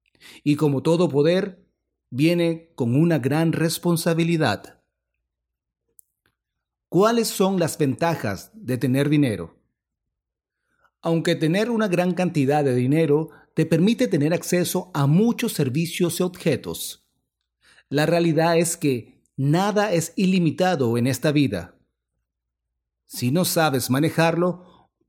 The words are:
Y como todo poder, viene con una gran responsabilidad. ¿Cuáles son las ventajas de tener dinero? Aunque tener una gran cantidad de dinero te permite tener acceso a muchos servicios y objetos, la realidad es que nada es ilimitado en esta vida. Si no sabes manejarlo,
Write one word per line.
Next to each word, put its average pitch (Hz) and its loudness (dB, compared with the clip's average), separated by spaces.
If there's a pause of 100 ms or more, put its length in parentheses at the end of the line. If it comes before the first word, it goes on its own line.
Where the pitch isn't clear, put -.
(420)
Y 147 0
como 143 0
todo 165 0
poder, 175 0 (400)
viene 165 0
con 120 -2
una 160 4
gran 151 0
responsabilidad. 165 -2 (2000)
¿Cuáles 220 2
son 190 0
las 160 -2
ventajas 135 -2
de 123 -6
tener 139 0
dinero? 113 -2 (1500)
Aunque 165 0
tener 165 0
una 220 -2
gran 180 0
cantidad 151 0
de 127 0
dinero 147 2 (240)
te 156 0
permite 202 2
tener 160 0
acceso 180 -2
a 143 0
muchos 220 2
servicios 165 -2
y - 2
objetos, 123 -6 (800)
la 147 0
realidad 165 2
es 170 0
que 131 -4 (160)
nada 196 0
es 165 -2
ilimitado 175 0
en 120 0
esta 143 -2
vida. 101 -2 (1300)
Si 123 -4
no 175 2
sabes 151 0
manejarlo, 165 0 (200)